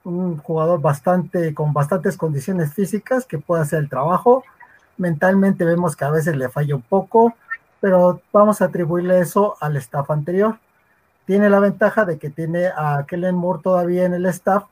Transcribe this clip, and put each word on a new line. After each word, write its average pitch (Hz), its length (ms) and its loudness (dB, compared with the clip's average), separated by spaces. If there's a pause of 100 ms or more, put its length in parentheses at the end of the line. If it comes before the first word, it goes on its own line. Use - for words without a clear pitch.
un 175 340 -4
jugador 160 420 -2
bastante, 165 760 0
con 151 180 -2
bastantes 160 440 0
condiciones 156 560 -4
físicas 214 540 -2
que 156 120 -8
puede 165 240 -2
hacer 156 180 -2
el 147 100 -4
trabajo. 180 540 2 (520)
Mentalmente 190 680 2
vemos 170 320 0
que - 80 -6
a 143 60 -2
veces 156 260 0
le 127 120 -4
falla 147 280 -2
un 123 60 -8
poco, 226 520 2 (460)
pero 180 420 2 (100)
vamos 208 300 4
a 185 40 4
atribuirle 175 520 0
eso 202 420 0
al 147 160 -4
staff 139 340 -6
anterior. 180 480 -2 (680)
Tiene 202 240 2
la 202 80 4
ventaja 202 460 2
de 160 140 -4
que 151 120 -10
tiene 170 380 -4
a 147 400 -2
Kellen 180 260 -4
Moore 175 260 -2
todavía 180 440 0
en 175 100 0
el 180 120 -2
staff 190 460 -2